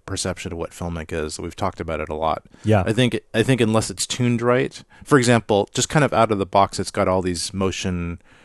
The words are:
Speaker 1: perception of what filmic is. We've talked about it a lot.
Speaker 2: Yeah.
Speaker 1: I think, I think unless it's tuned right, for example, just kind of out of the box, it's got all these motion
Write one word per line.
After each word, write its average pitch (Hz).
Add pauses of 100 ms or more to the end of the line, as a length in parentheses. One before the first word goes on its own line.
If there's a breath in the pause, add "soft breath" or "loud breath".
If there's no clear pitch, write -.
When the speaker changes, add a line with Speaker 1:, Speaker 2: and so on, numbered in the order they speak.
Speaker 1:
perception 92
of 85
what 82
filmic 85
is. 78
We've 85
talked 95
about 80
it 78
a 78
lot. 78 (200 loud breath)
Speaker 2:
Yeah. 107
Speaker 1:
I 113
think, 117 (140)
I 113
think 120
unless 110
it's -
tuned 120
right, 123 (200 loud breath)
for 147
example, 113
just -
kind 151
of 123
out 110
of 101
the 95
box, 98
it's 92
got 98
all 92
these 90
motion 90 (260 soft breath)